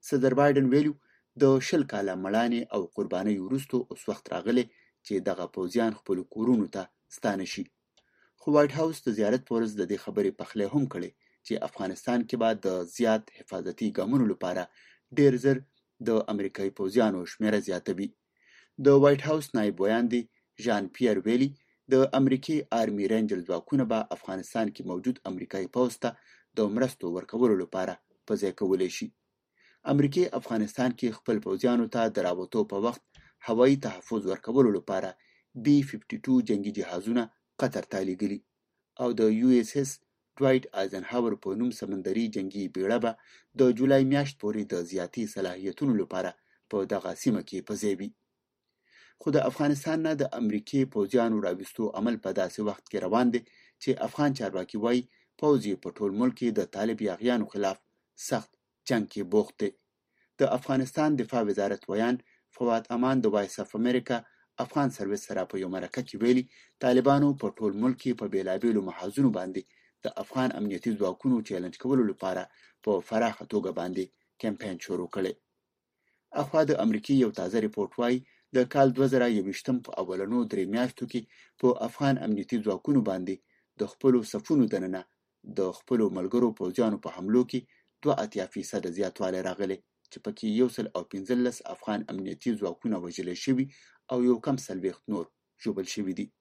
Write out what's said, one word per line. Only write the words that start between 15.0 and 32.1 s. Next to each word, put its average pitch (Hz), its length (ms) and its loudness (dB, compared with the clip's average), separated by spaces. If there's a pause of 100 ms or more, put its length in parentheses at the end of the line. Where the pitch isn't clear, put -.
ډیر 139 220 6 (100)
زر 135 140 4 (440)
د 110 80 -2 (240)
امریکایي 98 380 -4
پوځیانو 101 540 2
شمیره 107 340 0
زیاتوي. 90 480 -4 (720)
د 135 80 4 (120)
وایټ 143 240 6
هاوس 156 300 -2
نایب 104 240 2
ویاندې 113 440 2 (380)
ژان 104 300 0
پیر 113 300 2
ویلي، 123 300 2 (400)
د 131 60 4 (240)
امریکې 135 360 2 (240)
آرمي 104 280 0
رینجر 107 320 2
ځواکونه 90 460 -2
به 110 140 0 (180)
افغانستان 98 500 -4
کې 95 240 -8
موجود 92 320 -4
امریکایي 92 440 -6
پوځ 123 320 0
ته 120 100 -2 (480)
د - 20 -4 (120)
مرستو 123 360 -2
ورکولو 107 480 2
لپاره 92 380 -4 (340)
په 110 80 0
ځای 98 180 -2
کولی 92 360 0
شي. - 180 -8 (800)
امریکې 143 380 2 (160)
افغانستان 117 520 -2
کې 120 260 -4
خپل - 220 -2
پوځیانو 117 480 0
ته 117 200 -2
د 104 100 -2 (100)